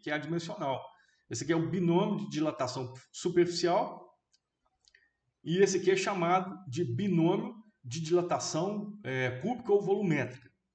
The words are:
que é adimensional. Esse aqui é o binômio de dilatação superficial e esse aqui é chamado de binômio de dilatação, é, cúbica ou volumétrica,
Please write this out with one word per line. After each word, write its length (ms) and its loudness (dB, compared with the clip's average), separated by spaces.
que 80 -6
é 20 -2
adimensional. 720 -4
Esse 140 -6
aqui 100 2
é 20 2
o 140 0
binômio 480 2
de 100 -6
dilatação 640 -4
superficial 960 0
e 200 2
esse 160 4
aqui 120 2
é 60 6
chamado 580 0
de 160 -2
binômio 680 2
de 200 -6
dilatação, 1000 -2
é, 380 -2
cúbica 320 -2
ou 100 6
volumétrica, 680 0